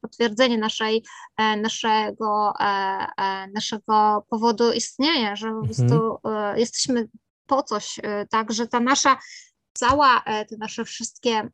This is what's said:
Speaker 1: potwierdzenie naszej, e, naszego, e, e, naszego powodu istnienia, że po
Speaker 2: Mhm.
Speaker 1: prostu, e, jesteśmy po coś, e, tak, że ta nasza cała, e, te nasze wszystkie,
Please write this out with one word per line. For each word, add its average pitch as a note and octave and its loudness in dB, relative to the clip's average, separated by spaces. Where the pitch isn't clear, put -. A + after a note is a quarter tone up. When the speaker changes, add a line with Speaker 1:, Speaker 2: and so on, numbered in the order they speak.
Speaker 1:
potwierdzenie A#3 2
naszej, A3 0
e, A3 2
naszego, G#3+ 0
e, - 0
e, F#3+ -4
naszego G#3+ 2
powodu A3+ 2
istnienia, A#3+ 0
że G#3+ -8
po A3 -4
Speaker 2:
Mhm. A3 -4
Speaker 1:
prostu, A3+ 2
e, G#3 -2
jesteśmy A#3 -2
po C#4 2
coś, - -6
e, G#3 -4
tak, A3 -2
że A3+ -2
ta A#3+ -2
nasza C4 2
cała, C4 4
e, G#3+ -4
te G#3+ -16
nasze A3 -8
wszystkie, A3+ -4